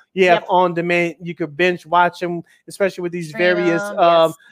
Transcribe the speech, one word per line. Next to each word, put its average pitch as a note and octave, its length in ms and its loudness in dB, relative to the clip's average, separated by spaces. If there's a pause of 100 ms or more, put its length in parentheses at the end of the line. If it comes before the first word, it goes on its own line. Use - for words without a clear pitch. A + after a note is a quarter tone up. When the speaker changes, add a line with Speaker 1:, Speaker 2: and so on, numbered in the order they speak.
(160)
Speaker 1:
you F#3 100 2
have F3 160 4
Speaker 2:
Yep. - 80 -16
Speaker 1:
on F3+ 240 2
demand, E3+ 480 -2
you E3+ 140 -12
could D#3 200 -8
binge F3 300 -2
watch F3 380 0
'em, F3 180 -6 (260)
especially F#3 360 -4
with E3+ 80 -6
these E3+ 180 -8
Speaker 2:
Stream F3 260 0
Speaker 1:
various, E3+ 280 0
Speaker 2:
'em, - 160 -8
Speaker 1:
um, E3+ 300 6
Speaker 2:
yes. D#3 80 -10 (140)